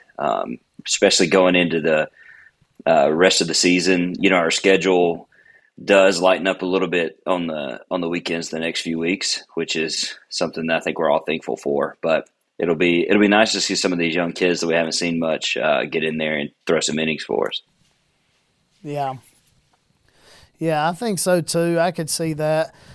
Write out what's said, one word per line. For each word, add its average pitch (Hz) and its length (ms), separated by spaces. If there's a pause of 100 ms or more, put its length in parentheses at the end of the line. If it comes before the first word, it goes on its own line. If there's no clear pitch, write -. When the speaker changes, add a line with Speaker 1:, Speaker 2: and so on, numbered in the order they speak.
(180)
Speaker 1:
um, 60 400 (280)
especially 95 420
going 90 280
into 85 260
the, 78 280 (760)
uh, 76 260
rest 90 300
of 87 60
the 80 60
season. 90 680
You 95 100
know, 92 80
our 82 140
schedule 90 800 (540)
does 95 380
lighten 92 260
up 92 140
a 92 40
little 90 240
bit 85 360
on 87 220
the, 71 320 (100)
on 90 120
the 85 80
weekends 87 400
the 80 100
next 80 220
few 82 180
weeks, 90 420 (120)
which 82 240
is - 360 (140)
something 82 400
that 82 80
I 80 60
think 80 180
we're 78 100
all 78 140
thankful 76 320
for. 71 460
But 80 280 (280)
it'll 85 180
be, 85 320
it'll 104 140
be 101 80
nice 107 240
to 95 80
see 95 140
some 92 180
of 85 60
these 85 160
young 85 180
kids 90 260
that 85 80
we 82 60
haven't 82 180
seen 85 260
much, 80 380
uh, 71 300
get 78 180
in 80 140
there 78 200
and 73 140 (160)
throw 80 140
some 78 180
innings 78 240
for - 240
us. - 140 (1200)
Speaker 2:
Yeah. 143 300 (1400)
Yeah, 160 320
I 180 40
think 202 260
so 180 200
too. 170 400
I 175 120
could 165 180
see 165 240
that. 156 420 (200)